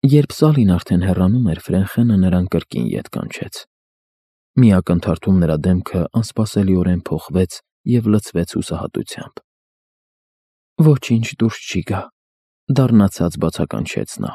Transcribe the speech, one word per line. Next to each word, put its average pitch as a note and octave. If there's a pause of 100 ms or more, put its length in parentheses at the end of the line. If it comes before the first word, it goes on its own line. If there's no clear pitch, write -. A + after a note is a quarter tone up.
Երբ C#3+
Սալին C#3+
արդեն F2+
հեռանում F#2
էր, E2
Ֆրենխենը G2+
նրան F2+
կրկին A#1+
ետ G#1
կանչեց։ - (1000)
Մի B2
ակնթարթում F2+
նրա D#2
դեմքը F2+ (100)
անսպասելիորեն F#2+
փոխվեց F2 (340)
և A#2
լցվեց G2+
հուսահատությամբ։ - (1400)
"Ոչինչ C3+ (120)
դուրս A2+
չի -
գա", G2 (680)
դառնացած A2
բացականչեց D2+
նա։ G1+